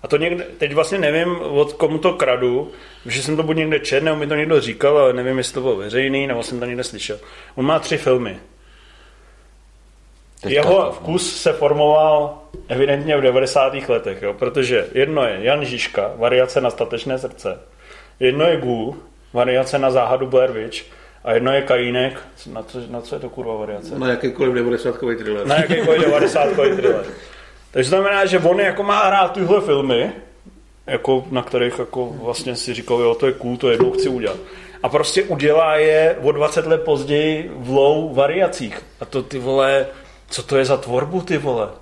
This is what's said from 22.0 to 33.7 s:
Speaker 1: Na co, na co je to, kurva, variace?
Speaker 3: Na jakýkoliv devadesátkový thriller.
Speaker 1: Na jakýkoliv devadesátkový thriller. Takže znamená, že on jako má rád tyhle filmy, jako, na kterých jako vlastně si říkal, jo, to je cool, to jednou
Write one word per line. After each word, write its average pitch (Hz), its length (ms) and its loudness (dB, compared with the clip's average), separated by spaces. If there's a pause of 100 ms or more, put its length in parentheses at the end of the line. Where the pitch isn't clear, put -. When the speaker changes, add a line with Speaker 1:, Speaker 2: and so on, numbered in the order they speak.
Speaker 1:
Na 113 120 -12
co, 127 160 -14 (100)
na 120 120 -10
co 143 140 -10
je 131 40 -8
to, 127 100 -10
kurva, 117 260 -8
variace? 107 440 -10
Speaker 3:
Na 131 100 -2
jakýkoliv 123 440 -2
devadesátkový 120 600 -2
thriller. 107 320 -4
Speaker 1:
Na 139 80 2
jakýkoliv 160 460 2
devadesátkový 143 720 2
thriller. - 340 0 (680)
Takže 131 180 0
znamená, 196 360 2
že 185 140 2
on 175 200 2
jako 196 240 0
má 202 260 2
rád 190 240 4
tyhle 180 280 2
filmy, 139 500 0 (760)
jako, 131 440 0
na 127 100 -2
kterých 120 380 -2
jako 123 300 -6 (120)
vlastně 120 340 -6
si - 180 -8
říkal, 120 260 -2
jo, 117 160 4
to 135 120 0
je 131 60 2
cool, 123 240 -6
to 127 120 0
jednou 120 220 4